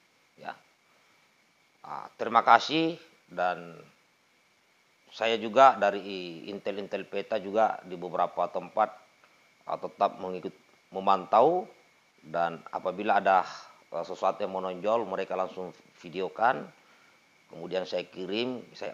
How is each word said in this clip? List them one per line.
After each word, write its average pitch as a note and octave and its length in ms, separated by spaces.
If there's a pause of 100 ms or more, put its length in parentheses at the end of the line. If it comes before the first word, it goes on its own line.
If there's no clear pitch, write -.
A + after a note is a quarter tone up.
(360)
Ya. - 200 (1300)
Ah, D2 320
terima A2+ 240
kasih, D#3+ 560 (320)
dan F2 480 (1300)
saya A2+ 280
juga A#2 400
dari F#2+ 720
Intel-Intel G2 560
Peta G2+ 320
juga G2+ 460
di F#2 100
beberapa F2 540
tempat, F#2 420 (760)
ah, - 120
tetap F#2+ 400
mengikut, F#2 360 (360)
memantau, G2 760 (520)
dan E2 480
apabila G2 560
ada, F#2+ 240 (480)
eh, E2 80
sesuatu F#2 400
yang F#2+ 80
menonjol, F#2 560
mereka F#2 320
langsung F#2 320 (320)
videokan, F#2+ 640 (800)
kemudian F2 400
saya F2+ 200
kirim, A2 520 (160)
saya G2+ 180